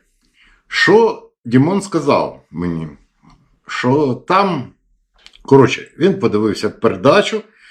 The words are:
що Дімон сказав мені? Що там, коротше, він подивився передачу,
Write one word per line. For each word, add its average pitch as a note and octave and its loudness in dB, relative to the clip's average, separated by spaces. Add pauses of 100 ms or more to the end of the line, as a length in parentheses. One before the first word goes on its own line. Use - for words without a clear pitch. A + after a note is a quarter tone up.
(680)
що - 2 (140)
Дімон D3 0
сказав G2+ -4
мені? E2 -8 (840)
Що B2+ -2
там, E3+ -2 (720)
коротше, - 2
він D#3 0
подивився G#2 -2
передачу, C#3 0 (280)